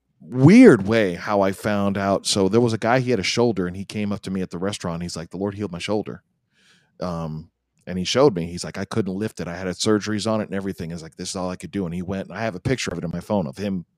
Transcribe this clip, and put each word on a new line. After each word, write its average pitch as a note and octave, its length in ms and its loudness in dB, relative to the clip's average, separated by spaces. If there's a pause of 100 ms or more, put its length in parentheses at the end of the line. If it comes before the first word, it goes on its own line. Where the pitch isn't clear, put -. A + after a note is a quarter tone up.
(220)
weird C#3+ 680 8
way G#2+ 280 2
how G2+ 260 0
I G2 120 2
found G2+ 440 0
out. G2 280 0
So F#2+ 240 2
there A2+ 120 4
was A2+ 120 2
a A2 40 -4
guy, A#2 220 2
he B2 120 -2
had G#2+ 80 2
a F2+ 40 -4
shoulder, G#2+ 440 0
and F2+ 100 -8
he G2 80 -10
came G#2 260 -4
up G2 100 -6
to F#2+ 100 -8
me F#2+ 100 -4
at F2 80 -6
the F2 80 -10
restaurant. F2+ 440 -6
He's F2 140 -10
like, E2 140 -12
"The F2+ 80 -14
Lord G2 180 -6
healed G2+ 160 -8
my E2+ 80 -10
shoulder." G#2 440 -6 (760)
Um, E2 520 -8 (360)
and F2+ 100 -8
he F#2 60 -4
showed B2 320 4
me, E2+ 120 -4
he's F2 180 -10
like, D#2 120 -10
"I G2 80 -4
couldn't F#2+ 300 -4
lift G#2+ 240 -8
it. E2 80 -8
I E2+ 80 -10
had F#2 120 -8
surgeries G#2 640 0
on A2 120 -2
it - 40 -4
and - 80 -12
everything." F#2+ 380 -8
It's E2+ 100 -10
like, D#2+ 140 -18
"This F2+ 140 -10
is - 80 -8
all F2+ 120 -4
I F2+ 60 -8
could - 160 -14
do." G2 140 -4
And E2+ 100 -6
he F2+ 60 -6
went, F#2+ 260 -6
and F2+ 100 -14
I G#2+ 40 -6
have A2 140 -4
a F2+ 40 -10
picture A#2+ 320 -2
of E2+ 60 -6
it - 80 -8
in E2 60 -6
my E2+ 100 -6
phone G2 260 -2
of C2+ 100 -14
him F#2+ 280 -6 (120)